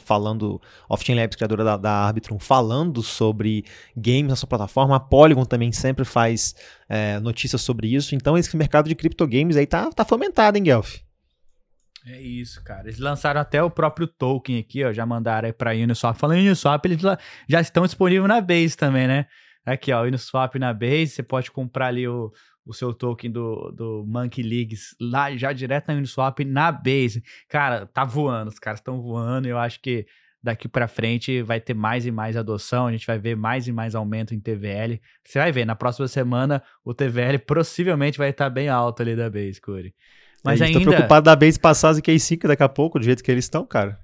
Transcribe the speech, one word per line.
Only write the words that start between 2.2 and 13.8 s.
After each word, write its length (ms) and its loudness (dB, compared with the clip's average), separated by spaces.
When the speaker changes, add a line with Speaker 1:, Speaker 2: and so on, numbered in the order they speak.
Speaker 1:
falando 640 0
sobre 600 -2
games 340 0
na 60 0
sua 140 -8
plataforma. 460 0
A 40 4
Polygon 460 8
também 260 0
sempre 320 -2
faz, 520 0
é, 300 -2
notícias 420 -4
sobre 320 -2
isso. 220 -2
Então, 220 2
esse 200 -2
mercado 320 2
de 60 0
criptogames 600 0
aí 120 4
tá, 240 -2
tá 120 0
fomentado, 540 2
hein, 60 0
Guelph? 340 2
Speaker 2:
É 120 -20
isso, 440 -12
cara. 240 -14
Eles 100 -12
lançaram 440 -2
até 200 2
o 80 2
próprio 380 -2